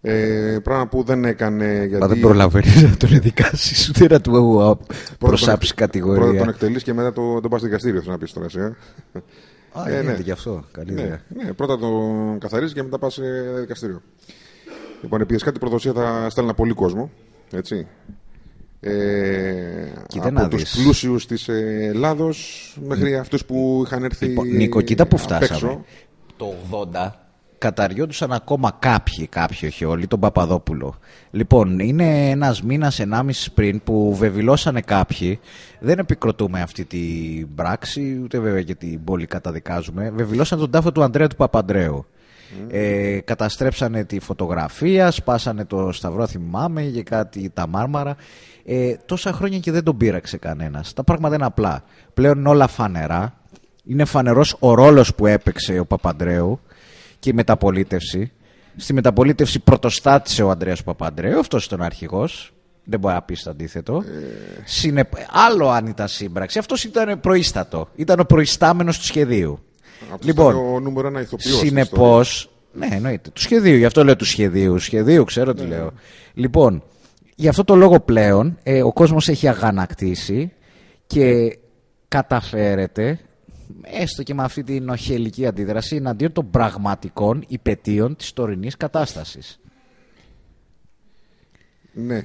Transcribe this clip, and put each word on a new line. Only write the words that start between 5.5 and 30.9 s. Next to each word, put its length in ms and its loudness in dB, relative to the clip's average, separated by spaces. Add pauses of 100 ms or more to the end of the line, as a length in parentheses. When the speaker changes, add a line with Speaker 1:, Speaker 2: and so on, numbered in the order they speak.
Speaker 1:
εκ-, 80 -8
Speaker 2:
κατηγορία. 440 2
Speaker 1:
πρώτα 160 4
τον 100 2
εκτελείς 340 -2
και 100 -6
μετά 200 -2
το, 280 -2
τον 100 -4
πας 120 -2
δικαστήριο, 380 -2
θέλω 120 -8
να 60 -6
πεις 140 -10
τώρα, 140 -10
εσύ, 120 -10
ε. 100 -4 (1040)
Speaker 2:
Α, 160 -10
Speaker 1:
Ε, 20 -6 (100)
Speaker 2:
γίνεται 160 -4
Speaker 1:
ναι. 60 -8
Speaker 2:
και 100 -6
αυτό. 400 -10
Καλή 200 -12
Speaker 1:
Ναι, 100 -8
Speaker 2:
ιδέα. 260 -8
Speaker 1:
ναι, 240 -12
πρώτα 260 -4
τον 600 -4
καθαρίζεις 360 -6
και 80 -8
μετά 160 -8
πας, 200 -6
ε, 420 -8
δικαστήριο. 420 -10 (1000)
Λοιπόν, 180 -4
επειδή 240 -2
κάτι 140 -2
προδοσία 340 -4
θα 380 -2
στέλνα 240 -2
πολύ 200 0
κόσμο, 360 -4 (420)
έτσι. 340 -8 (920)
Ε, 1120 -4 (140)
Speaker 2:
Κοίτα 220 -8
Speaker 1:
από 20 -2 (100)
Speaker 2:
να 80 2
Speaker 1:
τους 140 -2 (100)
Speaker 2:
δεις. 100 -2
Speaker 1:
πλούσιους 440 2
της, 220 -8
ε, 460 -4
Ελλάδος 840 -4 (100)
μέχρι 240 -2
Speaker 2:
Ν-, 80 -2
Speaker 1:
αυτούς 260 -6
που 420 0
είχαν 180 -6
έρθει 220 -6
Speaker 2:
λοιπόν, 220 -2
Νίκο, 320 2
κοίτα 260 2
που 180 4
Speaker 1:
απ' 180 -2
έξω. 20 2 (100)
Speaker 2:
φτάσαμε. 260 -6 (560)
Το 80 -12 (180)
ογδόντα 540 -8 (420)
καταριόντουσαν 720 -4
ακόμα 460 -2
κάποιοι, 480 0
κάποιοι, 380 -4
όχι 200 -6
όλοι, 220 -2
τον 140 -2
Παπαδόπουλο. 760 -2 (320)